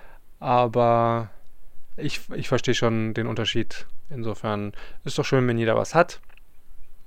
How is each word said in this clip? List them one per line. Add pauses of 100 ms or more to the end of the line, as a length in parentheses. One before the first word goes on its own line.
(400)
Aber (680)
ich, (140)
ich
verstehe
schon
den
Unterschied. (220)
Insofern (320)
ist
doch
schön,
wenn
jeder
was
hat. (880)